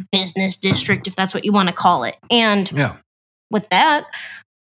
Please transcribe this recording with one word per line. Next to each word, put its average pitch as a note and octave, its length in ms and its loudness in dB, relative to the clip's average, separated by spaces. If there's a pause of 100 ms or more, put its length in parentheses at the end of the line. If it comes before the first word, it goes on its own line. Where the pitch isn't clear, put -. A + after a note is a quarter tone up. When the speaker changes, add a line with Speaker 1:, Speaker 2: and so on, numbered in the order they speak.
(100)
Speaker 1:
business F#3+ 460 -2
district, F#3+ 500 -2
if F#3+ 80 -8
that's F#3+ 200 -2
what - 100 -6
you G#3 80 0
wanna F#3 220 2
call E3+ 300 2
it. - 120 -4 (140)
And G#3 420 2
Speaker 2:
Yeah. C#3 240 -2 (540)
Speaker 1:
with - 180 -2
that, D4 380 2 (640)